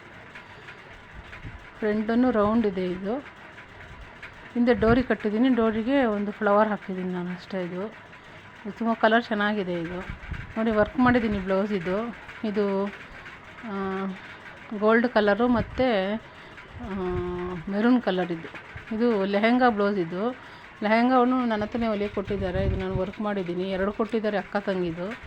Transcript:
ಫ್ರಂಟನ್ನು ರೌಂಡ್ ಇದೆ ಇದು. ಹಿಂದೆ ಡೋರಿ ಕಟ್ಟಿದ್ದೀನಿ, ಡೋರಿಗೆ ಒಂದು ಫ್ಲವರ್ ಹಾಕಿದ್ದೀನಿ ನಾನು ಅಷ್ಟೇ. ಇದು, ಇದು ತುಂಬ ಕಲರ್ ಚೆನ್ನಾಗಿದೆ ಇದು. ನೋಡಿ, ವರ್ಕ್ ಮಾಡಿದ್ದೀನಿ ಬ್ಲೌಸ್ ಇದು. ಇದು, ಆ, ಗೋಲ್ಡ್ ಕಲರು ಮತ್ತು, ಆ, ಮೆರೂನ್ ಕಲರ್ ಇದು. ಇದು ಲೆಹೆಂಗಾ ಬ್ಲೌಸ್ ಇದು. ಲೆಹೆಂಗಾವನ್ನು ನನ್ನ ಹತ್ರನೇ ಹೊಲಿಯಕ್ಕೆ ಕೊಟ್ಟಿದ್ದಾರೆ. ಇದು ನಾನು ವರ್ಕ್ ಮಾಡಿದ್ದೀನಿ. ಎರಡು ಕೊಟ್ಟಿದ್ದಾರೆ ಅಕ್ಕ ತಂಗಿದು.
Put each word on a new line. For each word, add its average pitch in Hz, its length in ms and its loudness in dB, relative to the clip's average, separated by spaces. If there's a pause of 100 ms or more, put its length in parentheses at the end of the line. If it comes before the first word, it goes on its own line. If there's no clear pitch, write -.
(1800)
ಫ್ರಂಟನ್ನು 220 520 2
ರೌಂಡ್ 220 360 4
ಇದೆ 185 200 -2
ಇದು. 190 320 -4 (1400)
ಹಿಂದೆ 240 200 4
ಡೋರಿ 226 280 6
ಕಟ್ಟಿದ್ದೀನಿ, 220 460 2
ಡೋರಿಗೆ 226 560 2
ಒಂದು 208 280 0
ಫ್ಲವರ್ 208 360 4
ಹಾಕಿದ್ದೀನಿ 185 440 -4
ನಾನು 180 180 -4
ಅಷ್ಟೇ. 180 340 -6
ಇದು, 180 220 -6
ಇದು - 840 -16
ತುಂಬ 226 220 -2
ಕಲರ್ 226 320 4
ಚೆನ್ನಾಗಿದೆ 208 480 0
ಇದು. 175 280 -4 (580)
ನೋಡಿ, 226 120 0
ವರ್ಕ್ 208 280 2
ಮಾಡಿದ್ದೀನಿ 240 400 4
ಬ್ಲೌಸ್ 190 340 0
ಇದು. 196 440 -2 (320)
ಇದು, 202 380 0 (760)
ಆ, 196 420 -4 (720)
ಗೋಲ್ಡ್ 226 300 4
ಕಲರು 214 400 4
ಮತ್ತು, 220 720 2 (600)
ಆ, 208 120 -8 (760)
ಮೆರೂನ್ 233 340 4
ಕಲರ್ 180 300 0
ಇದು. 165 160 -8 (460)
ಇದು 220 300 2
ಲೆಹೆಂಗಾ 220 440 4
ಬ್ಲೌಸ್ 202 300 2
ಇದು. 180 580 -4 (260)
ಲೆಹೆಂಗಾವನ್ನು 247 640 4
ನನ್ನ 214 160 0
ಹತ್ರನೇ 233 240 -2
ಹೊಲಿಯಕ್ಕೆ 208 280 -2
ಕೊಟ್ಟಿದ್ದಾರೆ. 190 520 -2
ಇದು 185 100 0
ನಾನು 185 200 -2
ವರ್ಕ್ 185 240 -2
ಮಾಡಿದ್ದೀನಿ. 190 500 -2
ಎರಡು 190 220 0
ಕೊಟ್ಟಿದ್ದಾರೆ 214 460 -2
ಅಕ್ಕ 185 180 -4
ತಂಗಿದು. 185 720 -4